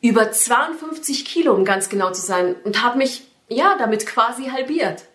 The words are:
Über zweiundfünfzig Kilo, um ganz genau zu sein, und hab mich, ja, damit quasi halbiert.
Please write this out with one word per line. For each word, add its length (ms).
Über 320
zweiundfünfzig 880
Kilo, 300
um 100
ganz 240
genau 240
zu 100
sein, 420
und 200
hab 140
mich, 260
ja, 280
damit 260
quasi 400
halbiert. 680